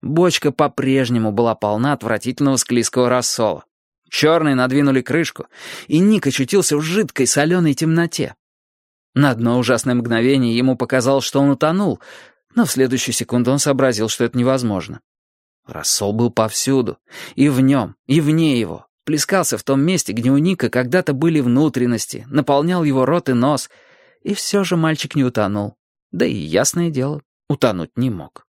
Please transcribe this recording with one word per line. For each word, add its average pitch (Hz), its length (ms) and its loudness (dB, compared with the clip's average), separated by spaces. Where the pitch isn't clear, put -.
Бочка 156 480 0
по-прежнему 127 800 0
была 113 240 2
полна 107 380 0
отвратительного 127 640 -2
склизкого 123 520 0
рассола. 117 560 -2
Черные 151 460 2
надвинули 131 440 2
крышку, 143 460 -4
и 156 140 2
Ник 202 260 4
очутился 147 500 0
в 147 60 0
жидкой 160 460 -2
соленой 156 460 2
темноте. 160 600 -2
На 139 160 4
одно 117 300 0
ужасное 123 340 0
мгновение 120 640 2
ему 127 200 2
показалось, 131 480 0
что - 140 -2
он 139 120 4
утонул, 156 500 0
но 240 80 4
в - 80 -4
следующую 123 420 0
секунду 120 380 0
он 139 80 0
сообразил, 131 480 0
что - 160 -2
это 117 120 -4
невозможно. 120 640 -2
Рассол 101 460 -2
был 117 160 2
повсюду, 120 680 0
и 143 160 4
в 131 100 2
нем, 131 340 2
и 156 160 2
вне 151 360 2
его. 92 280 -6
Плескался 156 540 -2
в - 40 -10
том 139 200 0
месте, 165 320 -2
где 120 160 0
у 139 80 4
Ника 165 320 0
когда-то 127 420 0
были 156 280 0
внутренности, 123 880 0
наполнял 151 540 0
его 135 200 2
рот 165 240 0
и 131 60 2
нос. 127 340 0
И 208 120 -4
все 202 300 -2
же 175 120 -2
мальчик 160 380 -2
не 143 100 2
утонул. 104 520 -2
Да - 140 0
и, - 100 -2
ясное 104 560 0
дело, 143 320 -4
утонуть 107 480 -2
не 127 120 -2
мог. 85 380 -10